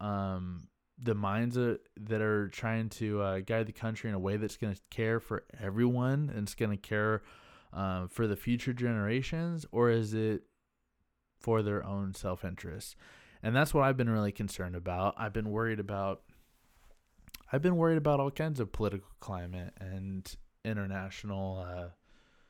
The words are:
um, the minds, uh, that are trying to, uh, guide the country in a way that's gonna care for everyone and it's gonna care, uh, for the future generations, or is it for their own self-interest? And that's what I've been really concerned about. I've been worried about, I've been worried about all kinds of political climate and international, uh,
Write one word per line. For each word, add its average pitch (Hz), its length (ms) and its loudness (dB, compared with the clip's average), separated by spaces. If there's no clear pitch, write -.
um, 95 640 -4
the 117 140 0
minds, 110 420 0
uh, 120 200 2
that 107 180 0
are 107 300 2
trying 113 400 -2
to, 104 320 0
uh, 95 180 2
guide 113 260 0
the 113 60 -6
country 113 380 -4
in 104 60 0
a 95 40 0
way 98 160 0
that's 107 220 -2
gonna 104 180 -2
care 113 320 0
for - 240 -6
everyone 123 720 2
and 110 100 -4
it's 101 160 -4
gonna 104 200 2
care, 107 480 2
uh, 92 360 -2
for 113 200 0
the 101 80 2
future 120 380 0
generations, 123 960 -2
or 120 180 6
is 113 240 4
it 110 300 0
for 113 240 2
their 104 220 0
own 98 280 -2
self-interest? 90 840 -6
And 113 140 2
that's 143 180 4
what 143 120 6
I've 135 100 6
been 123 140 2
really 104 240 2
concerned 92 420 -4
about. 90 400 0
I've 107 160 -4
been 107 180 -2
worried 110 300 0
about, 98 440 -2
I've 139 80 2
been 180 160 4
worried 165 200 6
about 147 220 4
all 139 120 0
kinds 156 280 -2
of 104 140 -2
political 98 340 -2
climate 90 580 -8
and 95 560 -8
international, 98 1000 -4
uh, 90 240 -8